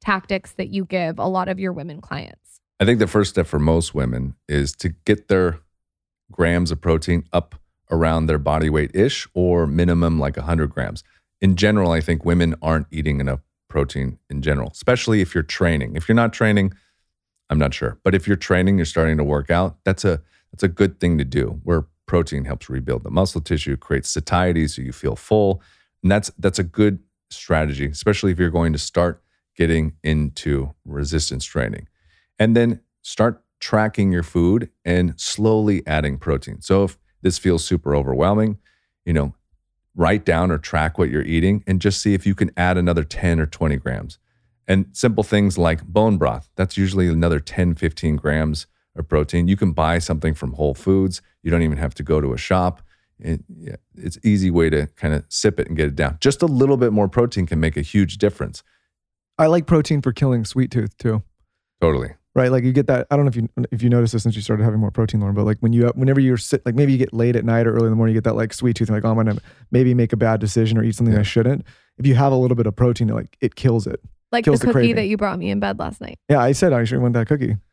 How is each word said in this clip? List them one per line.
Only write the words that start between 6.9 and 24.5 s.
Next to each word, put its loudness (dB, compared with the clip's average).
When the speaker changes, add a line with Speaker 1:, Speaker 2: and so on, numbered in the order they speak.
Speaker 2:
up -4
around 0
their 0
body 0
weight-ish -2
or 2
minimum, 2
like, -4
a -8
hundred -2
grams. -8
In 2
general, 2
I 2
think -2
women 2
aren't 0
eating -2
enough -4
protein -4
in -6
general, -2
especially 0
if -4
you're 0
training. -2
If -6
you're 4
not 2
training, 0
I'm 2
not 0
sure. -6
But 2
if 0
you're 2
training, 2
you're 0
starting 0
to 0
work -2
out, 0
that's -2
a, 0
that's -6
a 2
good 0
thing 2
to 0
do, -4
where 0
protein -2
helps -10
rebuild -6
the -12
muscle 0
tissue, -4
creates -4
satiety 0